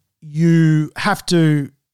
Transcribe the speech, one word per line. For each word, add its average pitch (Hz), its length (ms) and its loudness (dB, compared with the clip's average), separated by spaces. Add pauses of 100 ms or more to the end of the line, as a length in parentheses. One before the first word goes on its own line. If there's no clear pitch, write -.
(220)
you 156 720 0
have - 300 -6
to 151 460 0 (220)